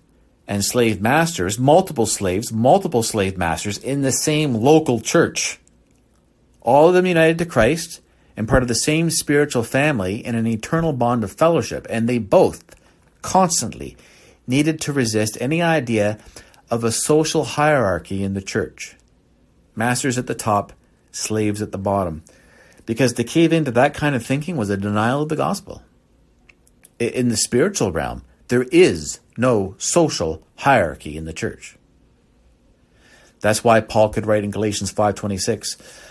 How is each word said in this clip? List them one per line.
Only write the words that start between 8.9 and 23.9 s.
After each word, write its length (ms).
spiritual 520
family 640
in 80
an 140
eternal 440
bond 300
of 80
fellowship. 580
And 200
they 100
both 460
constantly 720
needed 320
to 120
resist 480
any 200
idea 560
of 140
a 80
social 500
hierarchy 800
in 120
the 60
church. 540
Masters 420
at 120
the 80
top, 360
slaves 500
at 120
the 60
bottom. 440
Because 280
to 100
cave 280
into 200
that 200